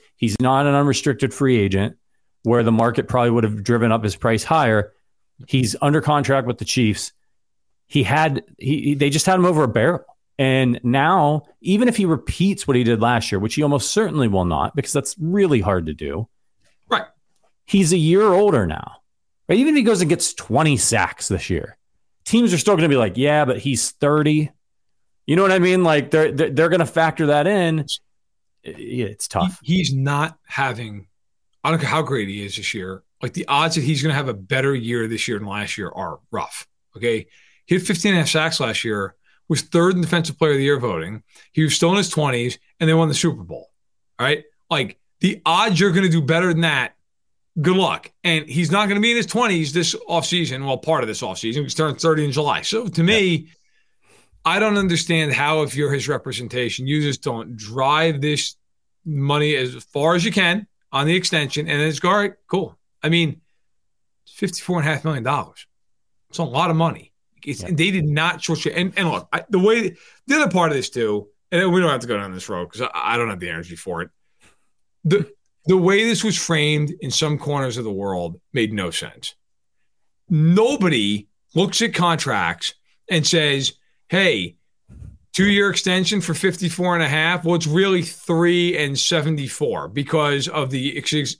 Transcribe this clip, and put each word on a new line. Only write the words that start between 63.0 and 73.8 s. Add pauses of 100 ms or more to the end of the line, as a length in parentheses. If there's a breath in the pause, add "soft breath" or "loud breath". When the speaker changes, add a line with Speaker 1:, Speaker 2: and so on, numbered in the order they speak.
Speaker 2:
I
mean, (800)
it's
fifty-four
and
a
half
million
dollars. (640)
It's
a
lot
of
money. (320)
It's,
Speaker 1:
Yeah.
Speaker 2:
they
did
not
short
you.
And,
and
look,
I,
the
way, (320 soft breath)
the
other
part
of
this
too, (240)
and
we
don't
have
to
go
down
this
road
'cause
I,
I
don't
have
the
energy
for